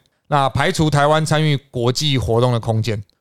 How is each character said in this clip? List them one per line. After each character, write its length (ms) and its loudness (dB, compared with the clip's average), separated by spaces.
那 220 0
排 200 0
除 200 0
台 180 2
湾 180 2
参 160 0
与 140 0
国 180 -2
际 280 0
活 240 0
动 100 2
的 80 0
空 240 -2
间。 180 -4